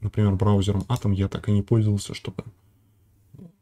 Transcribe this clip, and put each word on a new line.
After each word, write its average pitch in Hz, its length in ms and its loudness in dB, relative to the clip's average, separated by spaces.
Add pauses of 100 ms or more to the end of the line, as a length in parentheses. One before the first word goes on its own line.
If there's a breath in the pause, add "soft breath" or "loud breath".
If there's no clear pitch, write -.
например, 101 360 0
браузером 98 460 2
Atom 110 300 -2
я 98 160 0
так - 200 -6
и 104 40 2
не 101 100 4
пользовался, 107 520 0
чтобы - 300 -10 (1160)